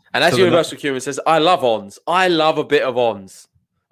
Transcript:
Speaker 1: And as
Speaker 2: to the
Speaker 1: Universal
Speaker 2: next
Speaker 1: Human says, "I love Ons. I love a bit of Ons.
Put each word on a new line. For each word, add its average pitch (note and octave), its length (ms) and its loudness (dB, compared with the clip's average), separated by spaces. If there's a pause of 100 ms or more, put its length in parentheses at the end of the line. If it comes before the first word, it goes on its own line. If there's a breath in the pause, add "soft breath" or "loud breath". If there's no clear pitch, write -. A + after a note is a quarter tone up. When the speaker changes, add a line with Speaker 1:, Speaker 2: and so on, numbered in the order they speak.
(140)
Speaker 1:
And B2 100 -2
as F3 80 4
Speaker 2:
to - 60 0
the F#3+ 60 4
Speaker 1:
Universal E3+ 320 2
Speaker 2:
next - 60 -18
Speaker 1:
Human C3+ 200 -4
says, C#3 240 -8
"I D#3+ 140 4
love D#3 240 2
Ons. G#2+ 420 -2
I F#3 220 0
love D#3 300 0
a D3 80 -2
bit C#3+ 180 2
of B2 140 -4
Ons. G2+ 500 -4 (440)